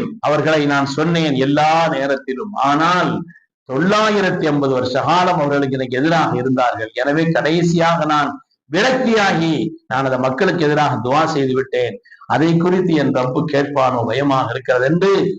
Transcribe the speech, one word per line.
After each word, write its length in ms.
அவர்களை 460
நான் 200
சொன்னேன் 480
எல்லா 540
நேரத்திலும். 680
ஆனால் 560
தொள்ளாயிரத்தி 720
எண்பது 300
வருஷ 280
காலம் 380
அவர்களுக்கு 380
எனக்கு 200
எதிராக 400
இருந்தார்கள். 560
எனவே 380
கடைசியாக 760
நான் 260
விரக்தியாகி 840
நான் 180
அந்த 120
மக்களுக்கு 480
எதிராக 380
துவா 220
செய்து 280
விட்டேன். 420
அதை 300
குறித்து 360
என் 180
ரப்பு 400
கேட்பானோ 540
பயமாக 460
இருக்கிறது 340
என்று 280